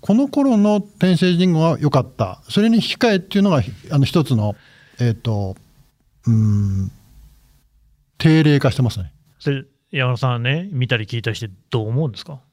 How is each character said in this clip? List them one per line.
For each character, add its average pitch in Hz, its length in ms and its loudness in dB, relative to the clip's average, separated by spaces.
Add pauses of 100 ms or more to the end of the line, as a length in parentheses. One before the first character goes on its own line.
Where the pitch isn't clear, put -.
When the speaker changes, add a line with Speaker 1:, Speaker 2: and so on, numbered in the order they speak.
Speaker 1:
こ - 140 0
の 277 140 2
頃 277 300 2
の 208 220 2
天 185 360 0
聖 180 180 2
人 180 200 2
語 156 60 2
は 165 200 2
良 143 100 0
か 135 100 2
っ 123 80 -4
た。 95 400 -6
そ - 120 0
れ 220 80 2
に 233 80 4
引 214 60 2
き - 140 -6
換 233 160 2
え 196 40 2
っ 185 40 0
て - 180 -4
い - 20 2
う - 20 4
の 196 80 2
が、 143 120 2 (280)
あ 147 80 2
の、 139 60 4
一 165 180 0
つ 131 140 0
の、 104 180 -2 (460)
え 120 120 0
ー - 20 -2
と、 101 420 -6 (720)
う 120 40 2
ー - 20 4
ん、 101 600 0 (1300)
定 160 260 4
例 147 160 4
化 131 100 2
し - 60 -6
て 135 60 0
ま 117 80 0
す 104 100 -10
ね。 82 120 -12 (280)
Speaker 2:
そ 147 100 -4
れ、 135 140 -6 (260)
山 127 220 0
田 120 60 -2
さ 123 200 -2
ん 117 40 -6
ね、 156 300 -2
見 127 160 -2
た 123 80 0
り 107 100 -4
聞 117 120 -8
い 110 40 -8
た 113 80 -4
り 104 60 -6
し - 40 -12
て 110 100 -10 (200)
ど 110 160 -2
う - 20 -6
思 135 180 -2
う - 20 -4
ん 110 40 -8
で 92 60 -16
す - 60 -18
か？ - 160 -16 (120)